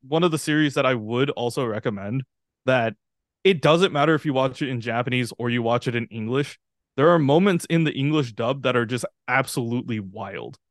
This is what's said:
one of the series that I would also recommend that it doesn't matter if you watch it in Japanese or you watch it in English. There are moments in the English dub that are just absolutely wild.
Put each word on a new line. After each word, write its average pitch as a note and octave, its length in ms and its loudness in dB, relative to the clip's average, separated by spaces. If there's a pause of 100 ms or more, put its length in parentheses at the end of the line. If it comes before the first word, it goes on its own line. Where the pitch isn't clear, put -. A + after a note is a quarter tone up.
one D#3 240 0
of F3 60 4
the D#3 80 -2
series D3+ 360 0
that C#3 120 2
I C3 80 2
would A#2+ 360 -2
also A#2+ 360 -4
recommend G#2+ 580 -4 (420)
that A#2 280 2 (500)
it F#3 180 2
doesn't E3+ 300 4
matter D3 220 2
if D3+ 120 -2
you D3 80 0
watch C3 260 0
it D3 80 -4
in B2 120 -4
Japanese A#2+ 580 -2
or A#2+ 100 -4
you A#2+ 140 0
watch A#2 260 0
it A#2 60 -2
in A#2 120 -4
English. A#2 520 -4 (380)
There D3 140 6
are F3 80 6
moments E3 520 4
in E3 140 2
the D3+ 80 0
English C#3 400 0
dub B2 320 -4
that B2+ 120 2
are A#2+ 80 2
just A#2 220 -4 (220)
absolutely B2 720 -2
wild. F#2+ 580 -12 (120)